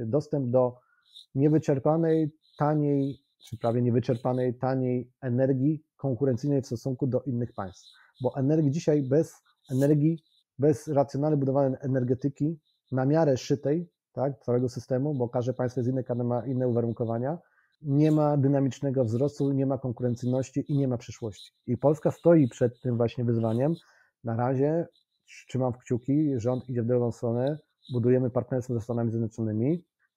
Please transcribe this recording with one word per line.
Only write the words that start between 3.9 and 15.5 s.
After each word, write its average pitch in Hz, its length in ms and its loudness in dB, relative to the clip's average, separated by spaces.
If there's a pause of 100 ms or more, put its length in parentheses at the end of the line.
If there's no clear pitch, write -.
taniej 127 680 -4
energii 131 640 0 (120)
konkurencyjnej 135 680 0
w - 40 -18
stosunku 127 400 -4
do 127 160 -2
innych 120 300 -6
państw. 95 360 -10 (340)
Bo 127 140 -2
energii 143 340 2
dzisiaj, 151 320 0
bez 143 400 0 (280)
energii, 147 480 2 (400)
bez 151 300 2
racjonalnie 151 480 0
budowanej 135 440 0
energetyki, 135 800 -2 (340)
na 131 140 0
miarę 147 300 4
szytej, 147 520 -2 (240)
tak, 135 320 -4
całego 123 240 0
systemu, 135 460 -4
bo 123 140 -2
każde 123 240 -2